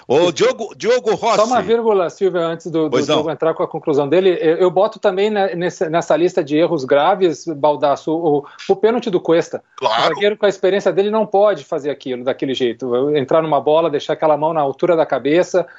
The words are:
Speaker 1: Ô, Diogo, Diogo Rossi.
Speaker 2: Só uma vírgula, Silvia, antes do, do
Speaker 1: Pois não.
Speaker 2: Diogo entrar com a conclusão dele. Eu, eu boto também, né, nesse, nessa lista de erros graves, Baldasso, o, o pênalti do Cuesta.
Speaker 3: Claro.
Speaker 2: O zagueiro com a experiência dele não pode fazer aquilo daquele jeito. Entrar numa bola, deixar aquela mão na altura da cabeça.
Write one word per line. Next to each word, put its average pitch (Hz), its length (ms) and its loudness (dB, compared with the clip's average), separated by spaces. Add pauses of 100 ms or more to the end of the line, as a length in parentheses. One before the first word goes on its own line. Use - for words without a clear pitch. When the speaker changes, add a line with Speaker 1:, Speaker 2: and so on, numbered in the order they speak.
Speaker 1:
Ô, 165 240 2
Diogo, 214 420 -2
Diogo 220 400 0
Rossi. 214 220 0
Speaker 2:
Só 208 80 4
uma 240 180 0
vírgula, 208 480 0
Silvia, 180 300 -2
antes 165 260 -4
do, 160 180 -2
do 151 60 -2
Speaker 1:
Pois 139 160 0
não. 147 100 0
Speaker 2:
Diogo 156 140 -2
entrar 160 240 -2
com - 80 -6
a 156 60 -2
conclusão 147 400 -2
dele. 175 320 2
Eu, 165 160 2
eu 180 140 2
boto 208 280 0
também, 202 320 0
né, 196 240 0
nesse, 175 340 -4
nessa 160 280 0
lista 175 260 0
de 147 140 -2
erros 160 280 0
graves, 156 640 2
Baldasso, 147 640 0
o, 156 340 0 (240)
o 196 80 2
pênalti 226 340 0
do 165 100 0
Cuesta. 160 420 -2 (140)
Speaker 3:
Claro. 110 260 0
Speaker 2:
O 160 120 0
zagueiro 202 220 -2
com 208 100 -2
a - 20 2
experiência 190 440 0
dele 196 180 0
não 214 140 -2
pode 196 400 0
fazer 147 260 -6
aquilo 123 340 -8
daquele 131 280 -4
jeito. 127 640 -2
Entrar 165 260 0
numa 151 180 0
bola, 156 280 2
deixar 147 260 -4
aquela 151 220 2
mão 156 160 -2
na 160 80 -2
altura 165 360 0
da 156 100 2
cabeça. 160 600 0 (100)